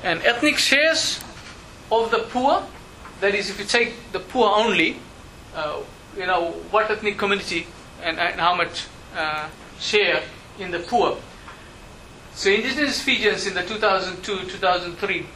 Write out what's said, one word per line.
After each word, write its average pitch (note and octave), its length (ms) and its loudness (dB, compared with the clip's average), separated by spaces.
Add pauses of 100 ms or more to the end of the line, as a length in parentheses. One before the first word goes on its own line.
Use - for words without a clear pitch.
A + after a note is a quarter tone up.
And E3+ 200 0
ethnic C#4 340 4
shares D4+ 640 4 (680)
of A3+ 200 2
the A3+ 80 4 (100)
poor, D4 340 2 (560)
that G3+ 160 2
is, G3+ 140 -2
if G3 100 -8
you G3+ 60 -6
take A#3+ 280 2 (180)
the F#3 80 -4
poor A3 360 2
only, G#3 420 4 (560)
uh, D3+ 280 -6 (360)
you F#3 80 -6
know, F3 260 2 (200)
what G#3+ 180 4
ethnic G#3 280 -2
community G3 500 0 (340)
and, E3 180 -2
and F3 200 0
how F3 160 4
much, E3+ 300 -2 (300)
uh, D#3 340 -4 (300)
share F#3 440 2 (360)
in F3+ 120 -8
the E3+ 80 -2
poor. F3 380 2 (1160)
So - 180 2
indigenous B3+ 500 2
Fijians G#3 460 2
in F#3 60 -4
the F3+ 100 -2
two G#3+ 120 -6
thousand F#3+ 480 0
two, G3 160 -4
two F#3 180 -8
thousand F3 380 0
three F#3+ 300 -4 (100)